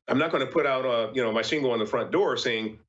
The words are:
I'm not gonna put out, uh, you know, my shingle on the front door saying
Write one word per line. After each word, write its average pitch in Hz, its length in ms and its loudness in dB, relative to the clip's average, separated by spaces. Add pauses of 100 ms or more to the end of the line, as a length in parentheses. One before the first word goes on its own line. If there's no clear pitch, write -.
I'm 123 100 0
not 160 140 0
gonna 139 160 0
put 151 180 0
out, 131 200 0
uh, 117 280 0
you 131 80 0
know, 113 120 0
my 113 80 2
shingle 139 300 0
on 113 80 0
the 113 60 0
front 98 240 -2
door 156 280 2
saying 110 520 -4